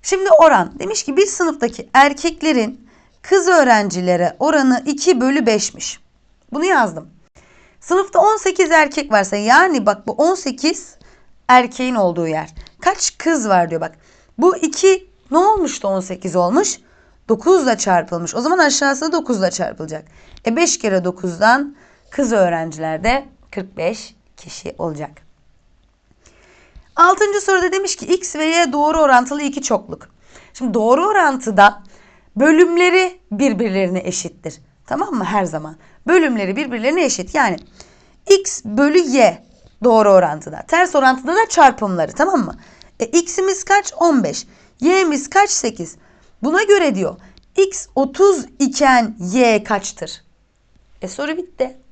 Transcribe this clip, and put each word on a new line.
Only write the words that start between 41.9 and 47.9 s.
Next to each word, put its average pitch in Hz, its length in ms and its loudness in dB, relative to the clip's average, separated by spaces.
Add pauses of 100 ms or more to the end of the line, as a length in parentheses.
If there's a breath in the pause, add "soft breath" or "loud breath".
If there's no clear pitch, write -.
Tamam 349 280 0
mı? - 160 -6 (440 soft breath)
E, 226 60 -2
x'imiz 370 580 -2
kaç? 403 360 0
On 302 240 2
beş. - 240 -8 (320 soft breath)
Y'miz 311 500 0
kaç? 403 200 2
Sekiz. 214 460 -6 (480 soft breath)
Buna 330 200 0
göre 370 320 2
diyor 185 200 -6 (400 soft breath)
x 392 400 -2